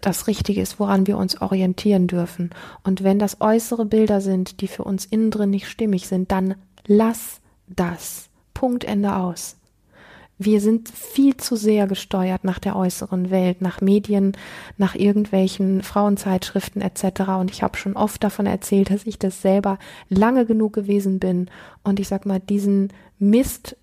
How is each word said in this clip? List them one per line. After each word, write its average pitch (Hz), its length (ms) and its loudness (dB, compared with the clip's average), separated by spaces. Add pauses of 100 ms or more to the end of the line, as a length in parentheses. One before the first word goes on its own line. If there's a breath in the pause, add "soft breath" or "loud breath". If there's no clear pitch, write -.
das - 260 -4
Richtige 202 340 -2
ist, - 180 -6
woran 196 280 2
wir 202 100 0
uns 190 240 -2
orientieren 190 640 2
dürfen. 175 440 -4 (320 loud breath)
Und 190 200 -2
wenn 196 160 4
das 202 220 -2
äußere 226 440 0
Bilder 214 360 4
sind, 185 400 -2
die 196 60 -4
für - 160 -8
uns 190 220 -4
innen 220 240 0
drin 208 200 0
nicht 196 180 -2
stimmig 202 400 -2
sind, 185 240 -2
dann 190 240 0 (300)
lass 220 560 2 (260)
das. - 640 -8 (240)
Punkt, 247 320 -2
Ende, 202 300 0
aus. 180 420 -6 (840 loud breath)
Wir 208 200 4
sind 226 260 2
viel - 480 2
zu - 220 -4
sehr 208 280 4
gesteuert 185 600 -2
nach 185 140 -2
der 190 180 -4
äußeren 185 520 -2
Welt, 185 320 0
nach 185 200 -4
Medien, 196 560 2 (400 loud breath)
nach 190 180 0
irgendwelchen 190 880 2
Frauenzeitschriften 202 1000 -2
et 190 160 -4
cetera. 190 440 -2
Und 185 100 -2
ich - 100 -8
habe - 160 -2
schon 202 200 -6
oft - 260 -2
davon 202 220 -2
erzählt, 196 440 0
dass 202 160 -2
ich 214 140 -8
das 190 220 -4
selber 196 380 2 (280 loud breath)
lange 226 380 4
genug 220 260 2
gewesen 196 480 0
bin. 180 300 0 (340 loud breath)
Und 196 160 0
ich 196 80 -4
sag 196 180 -4
mal, 190 140 0
diesen 196 540 0 (240 loud breath)
Mist 226 640 2